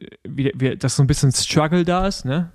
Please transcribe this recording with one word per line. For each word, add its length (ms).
wie, 300
wie, 220
dass 200
so 60
ein 40
bisschen 260
Struggle 520
da 220
ist, 200
ne? 280